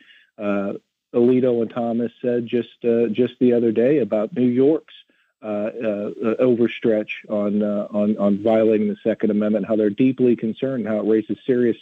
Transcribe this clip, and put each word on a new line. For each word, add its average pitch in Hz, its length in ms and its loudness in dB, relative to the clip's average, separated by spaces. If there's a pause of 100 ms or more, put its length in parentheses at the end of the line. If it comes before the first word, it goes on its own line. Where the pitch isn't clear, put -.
(360)
uh, 101 360 -4 (400)
Alito 123 480 2
and 107 80 -4
Thomas 117 420 -4 (100)
said 120 240 -2
just, 117 400 -4
uh, 117 220 2
just 120 320 0
the 123 120 4
other 117 220 2
day 123 240 2
about 107 360 -2
New 123 140 0
York's, 135 460 2 (500)
uh, 107 280 -6 (120)
uh, 104 280 -4 (120)
uh, 113 120 0
overstretch 117 720 0 (180)
on, 104 360 -2
uh, 104 260 -4
on, 104 280 0
on 101 240 0
violating 110 460 2
the 101 160 -4
Second 110 280 0
Amendment, 104 340 0
how 110 100 -2
they're 107 140 2
deeply 127 480 2
concerned, 117 500 -4
how 107 120 -2
it 101 100 -2
raises 107 360 0
serious 120 360 2